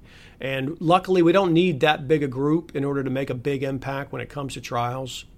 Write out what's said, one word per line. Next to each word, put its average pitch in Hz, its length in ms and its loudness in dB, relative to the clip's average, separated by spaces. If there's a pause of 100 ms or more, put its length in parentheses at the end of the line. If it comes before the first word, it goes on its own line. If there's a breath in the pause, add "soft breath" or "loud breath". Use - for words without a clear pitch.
(400 loud breath)
And 135 400 -4
luckily, 180 400 4
we 170 120 6
don't 190 200 4
need 170 280 4
that 156 280 2
big 151 140 4
a 143 60 -2
group 147 460 0
in 139 80 -2
order 139 220 -2
to 131 60 -2
make 135 180 -2
a 131 60 -2
big 135 280 -4
impact 135 480 -6
when 131 120 -8
it - 80 -12
comes 135 240 -8
to 127 80 -12
trials. 123 640 -6 (120)